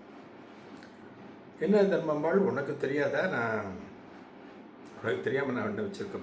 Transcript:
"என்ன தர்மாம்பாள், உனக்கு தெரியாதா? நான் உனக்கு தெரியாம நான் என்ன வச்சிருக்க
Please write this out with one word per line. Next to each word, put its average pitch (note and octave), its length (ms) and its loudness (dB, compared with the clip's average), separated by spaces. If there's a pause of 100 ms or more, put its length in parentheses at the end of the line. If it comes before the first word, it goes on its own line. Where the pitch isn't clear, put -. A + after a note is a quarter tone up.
(1600)
"என்ன G#3 220 8
தர்மாம்பாள், D#3+ 560 4
உனக்கு C#3 400 2
தெரியாதா? C#3 480 2
நான் A2+ 380 0 (1400)
உனக்கு - 200 0
தெரியாம C3+ 280 0
நான் A2 160 0
என்ன G#2 140 -2
வச்சிருக்க G2+ 420 -6